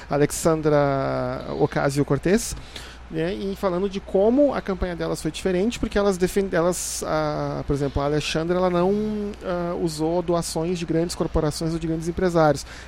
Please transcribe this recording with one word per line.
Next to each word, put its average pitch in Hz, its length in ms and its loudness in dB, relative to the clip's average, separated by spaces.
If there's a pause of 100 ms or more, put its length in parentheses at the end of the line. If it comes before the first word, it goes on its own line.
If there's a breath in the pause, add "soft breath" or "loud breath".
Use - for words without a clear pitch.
Alexandra 143 1400 2 (140)
Ocasio-Cortez, 147 1000 2 (540 loud breath)
né, 165 220 -2
e 196 220 -4
falando 190 340 0
de 190 100 -6
como 240 540 4
a 185 80 -4
campanha 180 340 -4
delas 165 240 -4
foi 160 120 -4
diferente, 190 480 0
porque 214 180 -2
elas 202 180 4
defend-, 185 380 0
elas, 175 540 0
a, 147 580 -2
por 147 80 0
exemplo, 139 300 -2
a - 20 0
Alexandra, 156 500 0
ela 180 140 2
não, 180 240 2 (500)
ah, 175 380 -2
usou 160 400 0
doações 170 560 -2
de 170 80 -6
grandes 165 300 0
corporações 160 580 0
ou 165 60 -4
de 165 80 -4
grandes 160 200 -2
empresários. 165 600 2 (200 loud breath)